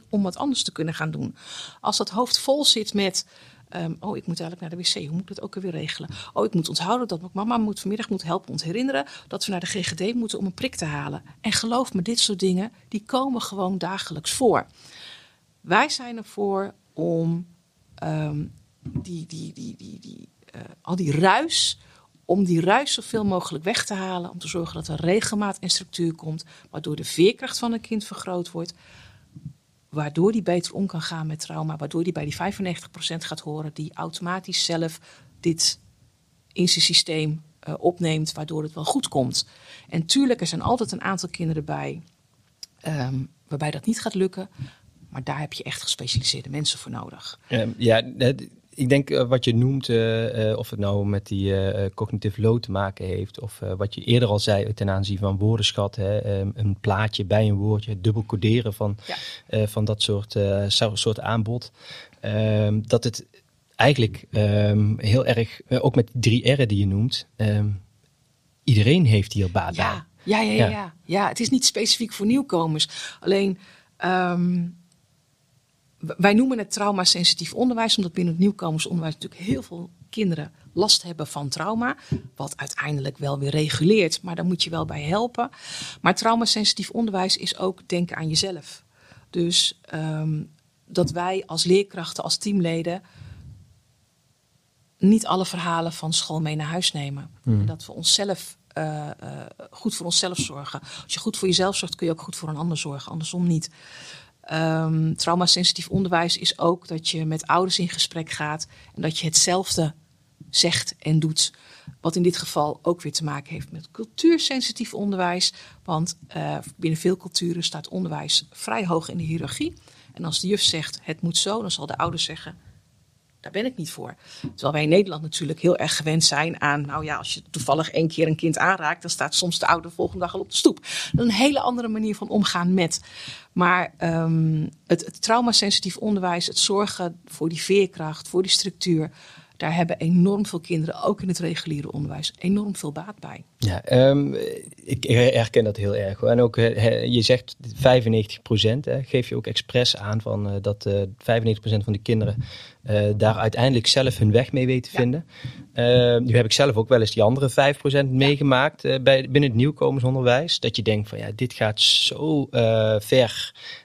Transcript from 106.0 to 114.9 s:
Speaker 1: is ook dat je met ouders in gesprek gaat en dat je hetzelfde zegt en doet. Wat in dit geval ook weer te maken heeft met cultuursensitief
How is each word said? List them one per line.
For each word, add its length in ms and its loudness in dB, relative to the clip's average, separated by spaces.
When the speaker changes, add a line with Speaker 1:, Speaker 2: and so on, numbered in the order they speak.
Speaker 1:
is 220 -2
ook 280 0
dat 220 -6
je 160 -2
met 220 -4
ouders 320 2
in 100 -2
gesprek 420 -4
gaat 360 -6
en 60 -8
dat 160 -2
je 80 -2
hetzelfde 680 2
zegt 500 0
en 200 2
doet. 340 0
Wat 140 -2
in 80 2
dit 140 2
geval 440 -2
ook 200 -2
weer 100 -8
te 120 -6
maken 300 -8
heeft 180 -12
met 200 -16
cultuursensitief 1000 0